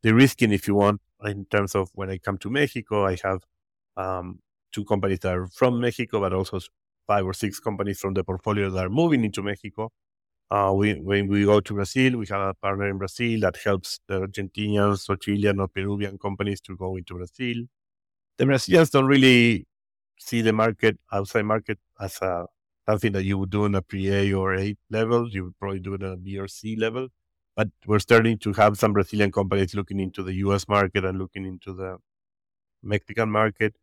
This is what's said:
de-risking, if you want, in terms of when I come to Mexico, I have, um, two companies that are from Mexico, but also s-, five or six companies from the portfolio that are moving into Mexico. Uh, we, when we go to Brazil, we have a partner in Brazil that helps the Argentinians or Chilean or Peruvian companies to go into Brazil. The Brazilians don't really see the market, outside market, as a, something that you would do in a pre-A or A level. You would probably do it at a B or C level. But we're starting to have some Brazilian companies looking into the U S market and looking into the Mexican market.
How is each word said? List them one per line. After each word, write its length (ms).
de-risking, 480
if 160
you 80
want, 240
in 220
terms 280
of 200
when 140
I 100
come 200
to 120
Mexico, 540
I 200
have, 180
um, 420
two 120
companies 340
that 160
are 140
from 320
Mexico, 400
but 120
also 260
s-, 100
five 180
or 60
six 260
companies 400
from 160
the 80
portfolio 480
that 160
are 20
moving 360
into 180
Mexico. 480
Uh, 260
we, 200
when 320
we 180
go 140
to 160
Brazil, 420
we 120
have 120
a 140
partner 340
in 100
Brazil 420
that 160
helps 500
the 140
Argentinians 920
or 60
Chilean 420
or 80
Peruvian 520
companies 440
to 140
go 200
into 200
Brazil. 480
The 80
Brazilians 440
don't 160
really 600
see 220
the 120
market, 460
outside 300
market, 380
as 220
a, 240
something 240
that 120
you 140
would 120
do 140
in 100
a 80
pre-A 500
or 220
A 220
level. 400
You 180
would 120
probably 220
do 140
it 80
at 100
a 40
B 220
or 80
C 300
level. 320
But 140
we're 120
starting 400
to 140
have 260
some 140
Brazilian 400
companies 420
looking 240
into 240
the 120
U 200
S 140
market 360
and 140
looking 260
into 300
the 240
Mexican 480
market. 520